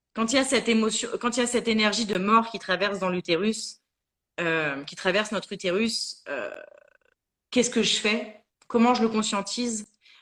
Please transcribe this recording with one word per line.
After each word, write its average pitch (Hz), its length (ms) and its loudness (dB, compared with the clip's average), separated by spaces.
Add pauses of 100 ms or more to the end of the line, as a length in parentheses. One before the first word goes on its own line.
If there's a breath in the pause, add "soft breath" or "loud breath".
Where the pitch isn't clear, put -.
(160)
quand 226 180 0
il 277 40 4
y - 20 6
a 269 40 4
cette 262 260 0
émotion, 220 380 2 (140)
quand 240 160 0
il 254 40 2
y - 20 2
a 240 40 0
cette 240 200 0
énergie 214 400 2
de 196 100 0
mort 220 320 4
qui - 80 -8
traverse 196 400 -2
dans 185 120 -2
l'utérus, 180 720 -2 (580)
euh, 156 460 -2
qui - 100 -14
traverse 196 360 0
notre 202 220 -6
utérus, 202 760 -2
euh, 117 200 -6 (1000)
qu'est-ce 247 180 2
que 226 140 0
je - 140 0
fais ? 226 460 -4 (240)
Comment 240 280 4
je 226 80 2
le 220 60 2
conscientise ? 214 800 -2 (340 soft breath)